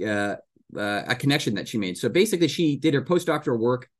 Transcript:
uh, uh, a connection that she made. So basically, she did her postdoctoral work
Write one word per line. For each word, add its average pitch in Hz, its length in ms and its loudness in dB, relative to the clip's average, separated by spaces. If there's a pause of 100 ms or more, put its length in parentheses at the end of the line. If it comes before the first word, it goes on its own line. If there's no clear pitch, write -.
uh, 101 300 0 (420)
uh, 104 300 -2
a 123 80 0
connection 139 400 2
that 85 140 -6
she 120 80 -4
made. 92 200 -2
So 120 120 -2
basically, 175 400 2
she 151 260 0
did 151 180 2
her 135 80 2
postdoctoral 151 580 0
work 123 300 0 (100)